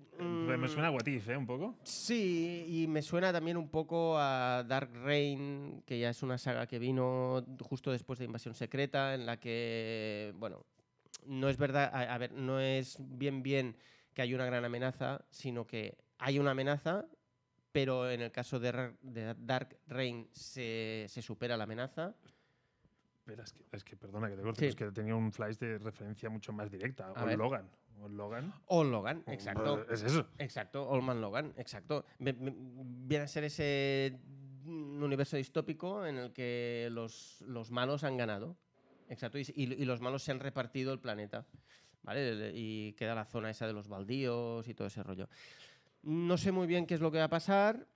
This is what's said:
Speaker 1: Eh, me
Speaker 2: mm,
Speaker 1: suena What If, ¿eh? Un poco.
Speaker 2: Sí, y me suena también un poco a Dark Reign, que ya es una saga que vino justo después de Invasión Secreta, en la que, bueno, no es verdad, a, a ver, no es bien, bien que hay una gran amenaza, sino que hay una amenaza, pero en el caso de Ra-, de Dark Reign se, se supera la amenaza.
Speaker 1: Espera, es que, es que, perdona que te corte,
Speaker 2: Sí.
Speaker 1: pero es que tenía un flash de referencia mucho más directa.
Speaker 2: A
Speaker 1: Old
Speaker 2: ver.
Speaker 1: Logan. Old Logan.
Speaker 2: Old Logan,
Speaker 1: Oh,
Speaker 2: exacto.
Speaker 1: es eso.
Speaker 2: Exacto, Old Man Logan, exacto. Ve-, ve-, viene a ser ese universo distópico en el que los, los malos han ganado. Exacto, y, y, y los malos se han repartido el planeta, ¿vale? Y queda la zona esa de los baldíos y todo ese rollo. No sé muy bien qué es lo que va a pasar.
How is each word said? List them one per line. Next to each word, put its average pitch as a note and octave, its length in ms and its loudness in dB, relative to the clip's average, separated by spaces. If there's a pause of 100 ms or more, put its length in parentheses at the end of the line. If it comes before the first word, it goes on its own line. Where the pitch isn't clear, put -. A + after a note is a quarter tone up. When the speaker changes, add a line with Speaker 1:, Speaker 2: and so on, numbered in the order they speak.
(200)
Speaker 1:
Eh, - 20 -2
me E3 340 2
Speaker 2:
mm, B2+ 120 2
Speaker 1:
suena D#3 220 2
What A#2 160 2
If, A#2+ 220 0
¿eh? B2+ 80 2
Un C3+ 100 -2
poco. D3+ 360 -4
Speaker 2:
Sí, F3 840 0
y E3 180 2
me D#3 160 2
suena F3+ 300 4
también E3+ 240 2
un D#3 120 -2
poco D#3+ 500 2
a B2+ 480 4
Dark C3 260 0
Reign, C#3 960 0
que A#2+ 120 -2
ya A#2+ 120 2
es - 120 -4
una B2+ 140 2
saga A#2+ 300 0
que B2 120 -4
vino B2+ 680 2 (180)
justo - 280 -2
después B2 280 0
de B2 80 -4
Invasión A#2 280 -6
Secreta, C3+ 600 2
en B2+ 100 -2
la A#2 140 -2
que, A2+ 1000 -2
bueno, G#2 300 -8 (600)
no C3+ 220 2
es C3+ 80 4
verdad, C#3 360 4
a, B2 220 0
a A#2+ 40 -2
ver, B2 140 -2
no C3+ 280 0
es C3 400 0
bien, C3+ 420 -2
bien C3 340 2 (360)
que C3 100 -2
hay B2 120 0
una B2+ 100 2
gran B2 200 2
amenaza, B2+ 680 -2
sino A#2+ 360 -4
que G#2+ 300 -6 (220)
hay C#3 200 4
una C#3+ 120 6
amenaza, D3 560 0 (680)
pero B2+ 380 2
en A#2+ 100 0
el A#2 100 -2
caso B2 280 -2
de A#2+ 140 2
Ra-, A#2+ 280 -2
de A2+ 380 -6
Dark B2 480 -2
Reign A#2+ 460 -2
se, A2+ 760 -4
se A#2+ 140 -8
supera A#2+ 340 -2
la G#2+ 80 0
amenaza. C3 500 -4 (1160)
Speaker 1:
Espera, A2 140 -12
es - 80 -14
que, - 120 -20 (120)
es G2 80 -10
que, - 120 -20
perdona G#2 320 -4
que G2 80 -4
te G2 60 -6
corte, A2+ 280 2
Speaker 2:
Sí. A#2 60 -2
Speaker 1:
pero G#2+ 140 -2
es G2 40 -8
que A2 60 -4
tenía A2 140 0
un A2 180 2
flash G#2+ 260 -4
de A2+ 200 -4
referencia G#2+ 500 -8
mucho A2 240 -8
más G#2 180 -4
directa. G2 380 -4
Speaker 2:
A - 40 -10
Speaker 1:
Old A#2+ 140 -2
Speaker 2:
ver. A2 120 2
Speaker 1:
Logan. A2 320 0 (320)
Old G#2 140 -10
Logan. A#2 380 -6 (120)
Speaker 2:
Old D#3+ 240 6
Logan, A#2 360 0
Speaker 1:
Oh, - 40 -8
Speaker 2:
exacto. A2 600 0
Speaker 1:
es A2 120 0
eso. C#3 240 4 (120)
Speaker 2:
Exacto, C3+ 500 -4
Old C3 160 4
Man B2 160 2
Logan, A2 360 -2
exacto. B2 480 -4 (140)
Ve-, C3+ 140 0
ve-, C3 240 -4
viene B2+ 680 -2
a C#3+ 40 -8
ser D3+ 160 -2
ese C#3 760 2 (460)
universo C#3+ 720 0
distópico E3 680 -2
en C#3+ 100 -2
el B2 160 -6
que A#2+ 580 -2
los, A2+ 560 -8
los A#2 240 -6
malos C3 340 2
han C3 120 0
ganado. A#2 400 -2 (520)
Exacto, B2+ 300 -6
y, C#3 40 -2 (120)
y, C#3+ 100 2 (100)
y C#3 100 0
los B2 160 2
malos C3 220 -2
se D3 100 -2
han C3 80 -2
repartido C3+ 520 -2
el B2+ 80 -4
planeta, G#2 460 -6 (560)
¿vale? A2 520 -2
Y A2 400 -4
queda A2+ 200 -2
la A2 120 -2
zona A2 240 -2
esa A2 160 -4
de A2 80 0
los G#2 140 -6
baldíos A#2 800 -2
y A#2+ 80 -8
todo G2+ 140 -4
ese G#2+ 140 -6
rollo. F#2+ 260 -6 (760)
No E3+ 360 4
sé F#3 140 4
muy F#3 140 4
bien E3+ 200 4
qué F3 80 2
es D3+ 60 2
lo D#3+ 120 6
que D#3+ 60 4
va D#3+ 60 8
a D3+ 60 4
pasar. G3+ 640 6